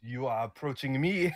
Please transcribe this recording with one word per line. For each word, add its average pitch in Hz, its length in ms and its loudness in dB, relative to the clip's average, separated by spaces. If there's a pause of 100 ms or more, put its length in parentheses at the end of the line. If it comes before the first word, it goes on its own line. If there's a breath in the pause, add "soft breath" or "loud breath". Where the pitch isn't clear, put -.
You 123 240 -4
are 117 180 2
approaching 135 540 -2
me. 175 380 2